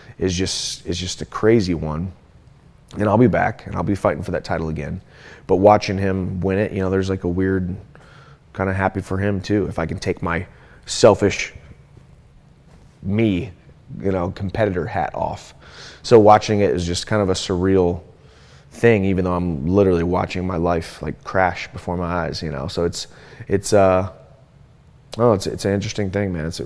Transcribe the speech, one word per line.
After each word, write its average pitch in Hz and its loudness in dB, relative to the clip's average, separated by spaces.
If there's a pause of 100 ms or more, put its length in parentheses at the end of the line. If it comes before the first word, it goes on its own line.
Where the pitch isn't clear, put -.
(200)
is 92 0
just, - -6
is 90 -6
just 90 -8
a - -8
crazy 107 2
one." 80 -6 (840)
And 104 0
I'll 104 4
be 120 6
back, 90 -2
and - -10
I'll 92 -4
be 98 -2
fighting 92 0
for 92 -8
that 85 -4
title 82 -4
again. 80 -8 (440)
But 92 2
watching 104 6
him 95 -2
win 95 0
it, 104 0
you 101 -4
know, 95 0
there's, 95 0
like, 95 -4
a 90 0
weird 92 0 (800)
kinda 95 -2
happy 95 -2
for 92 -6
him 98 -2
too, 101 0
if - -6
I 82 -2
can 90 -6
take - -6
my 87 -2 (400)
selfish - 4 (1500)
me, 101 0 (500)
you 95 -2
know, 92 -2
competitor 95 -2
hat - -4
off. - -8 (480)
So 117 8
watching 107 6
it 98 4
is 85 -2
just 87 -4
kind 107 0
of 92 0
a 92 0
surreal 90 2 (680)
thing, 110 4
even 95 0
though 90 0
I'm 87 -2
literally 92 4
watching 90 -2
my 92 -4
life, 85 -2
like, 78 -10
crash 92 -2
before 87 -8
my 90 -4
eyes, 85 -4
you 78 -8
know? 67 -8
So 85 -4
it's, - -6 (400)
it's, 98 -2
uh, 95 4 (1080)
oh, 117 4
it's, 98 -2
it's - -6
an 98 2
interesting 101 -4
thing, 98 -2
man. 80 -6
It's 85 -8
a 60 -8